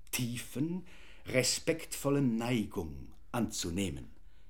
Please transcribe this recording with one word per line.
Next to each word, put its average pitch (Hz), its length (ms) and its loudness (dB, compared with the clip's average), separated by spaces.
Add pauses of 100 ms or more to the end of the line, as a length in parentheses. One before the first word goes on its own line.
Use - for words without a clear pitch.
(100)
tiefen, 131 760 -2 (400)
respektvollen 131 1120 4
Neigung 95 680 0 (220)
anzunehmen. 90 760 0 (420)